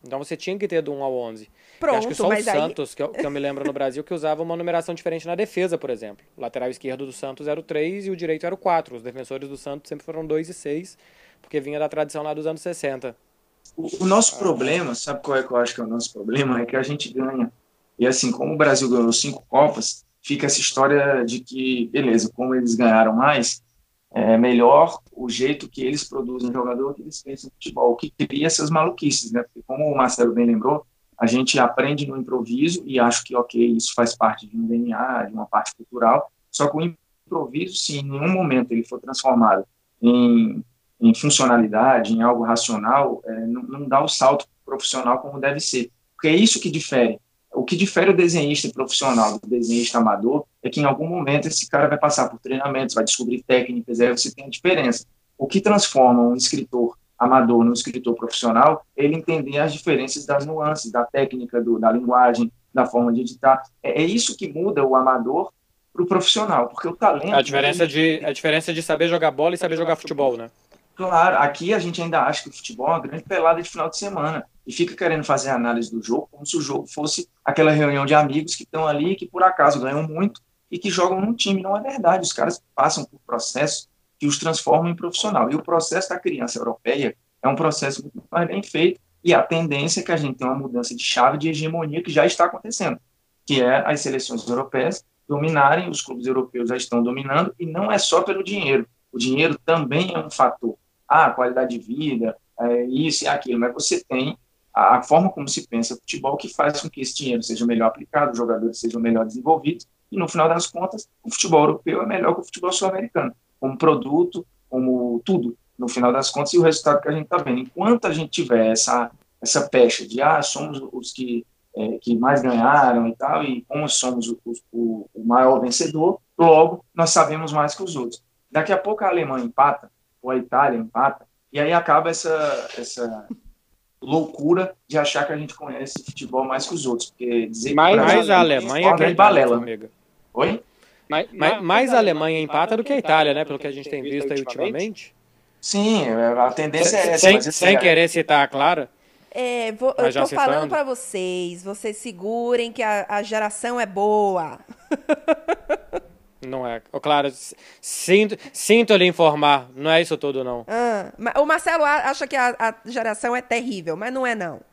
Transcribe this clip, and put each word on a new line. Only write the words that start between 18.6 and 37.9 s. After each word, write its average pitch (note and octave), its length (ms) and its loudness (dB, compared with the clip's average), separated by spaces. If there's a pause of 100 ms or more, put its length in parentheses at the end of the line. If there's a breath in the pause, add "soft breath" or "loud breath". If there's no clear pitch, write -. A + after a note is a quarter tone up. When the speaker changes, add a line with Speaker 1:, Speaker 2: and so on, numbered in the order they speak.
Speaker 3:
ganhou A#2 220 4
cinco C3+ 360 -4
Copas, C3+ 580 0 (160)
fica C#3+ 260 -4
essa - 120 0
história C#3 640 2
de A#2+ 160 -6
que, B2+ 520 -4
beleza, A2+ 420 0
como B2+ 220 -4
eles A#2+ 200 0
ganharam A2+ 380 4
mais, B2+ 480 0 (500)
é A2+ 260 2
melhor B2+ 640 6 (120)
o B2 180 -10
jeito C3 400 -2
que C3 160 -8
eles C#3+ 180 -4
produzem B2 480 -6
jogador, B2 420 -4
que A2+ 80 -14
eles D3+ 200 -16
pensam C3+ 260 -16
em - 40 -20
futebol, B2 400 0
o A#2 40 0
que - 140 -8
cria D3 380 -4
essas D#3 220 -2
maluquices, D#3 640 0
né? A#2+ 120 -2
Porque - 220 -16
como C#3+ 200 -4
o D3 100 0
Marcelo A#2+ 380 2
bem A#2+ 120 2
lembrou, A#2+ 400 0 (320)
a A#2 100 0
gente B2+ 320 2
aprende C3+ 480 0
no C3+ 100 -8
improviso C3 680 -2
e B2+ 140 -2
acho A#2+ 240 2
que, B2 120 -10
ok, A#2+ 280 0 (140)
isso - 160 -4
faz A#2 220 0
parte A2 320 0
de A2+ 100 -10
um A2+ 80 -2
D A#2 100 -2
N A#2 180 -2
A, A#2+ 300 -4
de G#2 100 -8
uma G#2+ 120 -8
parte - 300 -4
cultural, A#2+ 560 0 (200)
só C#3+ 160 0
que C#3+ 80 -4
o D#3 60 -2
improviso, D#3+ 960 -8
se C#3+ 240 -6